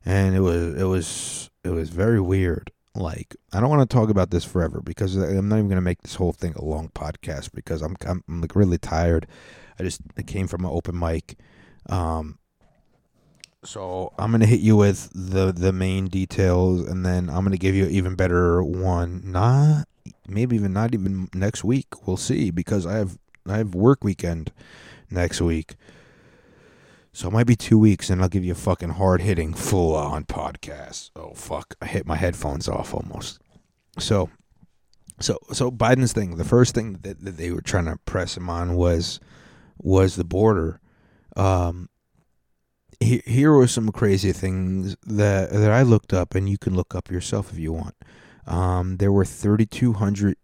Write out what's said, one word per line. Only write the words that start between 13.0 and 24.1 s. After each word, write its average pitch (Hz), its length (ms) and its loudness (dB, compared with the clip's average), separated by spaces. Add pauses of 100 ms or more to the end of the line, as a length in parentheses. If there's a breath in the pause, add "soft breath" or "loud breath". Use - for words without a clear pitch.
so 92 560 -10
I'm 110 120 -2
gonna 113 140 6
hit 107 140 6
you 107 180 6
with 101 360 4
the, 92 380 0
the 90 220 0
main 95 340 -2
details, 92 800 2
and 92 180 -4
then 90 240 0
I'm 87 140 -2
gonna 95 140 2
give 95 180 0
you 95 100 2
an - 60 -4
even 92 240 0
better 87 480 4
one. 90 640 -2
Not, 135 600 2 (400)
maybe 113 280 -2
even, 101 180 0
not 113 200 0
even 95 400 -4
next 95 300 -4
week. 127 440 -4
We'll 92 100 -2
see, - 340 -2
because 101 340 -2
I 98 120 -4
have, 95 200 -4 (300)
I 101 100 -2
have 104 180 -4
work 117 280 4
weekend 85 480 -4 (580 loud breath)